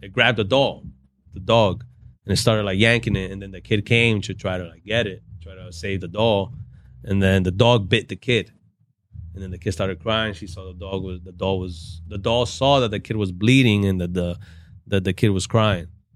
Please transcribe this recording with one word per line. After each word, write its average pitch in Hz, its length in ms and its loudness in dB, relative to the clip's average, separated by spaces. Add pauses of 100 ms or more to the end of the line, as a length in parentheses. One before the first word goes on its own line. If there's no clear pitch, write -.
it 98 120 -16
grabbed 120 260 4
the 107 60 2
doll, 123 400 0 (500)
the 90 60 -12
dog, 104 440 2 (400)
and 95 80 -2
it 92 40 2
started, 110 260 2
like, 98 160 -2
yanking 113 380 4
it, 95 160 -4
and 98 100 -10
then 98 80 -14
the 92 100 -16
kid 104 240 -2
came 117 380 4
to - 100 -8
try 92 260 -4
to, 90 100 -8
like, 82 160 -20
get 107 240 -2
it, 92 140 -12 (200)
try 95 120 -18
to 90 180 -16
save 98 280 -6
the 87 80 -10
doll, 101 460 0 (500)
and 98 160 0
then 95 220 4
the 90 80 0
dog 110 380 4
bit 113 200 0
the 95 80 -10
kid, 113 360 -2 (840)
and 98 80 -12
then 95 80 -10
the 90 60 -10
kid 95 160 -4
started 95 260 -6
crying. 110 360 -2
She 98 120 -14
saw 92 200 -14
the 90 120 -16
dog 95 240 -8
was, 92 200 -10
the 92 100 -18
doll 95 260 -2
was, 92 480 -10
the - 120 -10
doll 117 260 2
saw 135 360 2
that 117 100 0
the 104 100 -4
kid 110 160 -6
was 101 160 -2
bleeding 107 540 4
and 95 160 2
that 87 100 -4
the, 87 260 -2 (500)
that 95 160 0
the 92 100 0
kid 107 160 2
was 95 160 0
crying. 104 400 2 (300)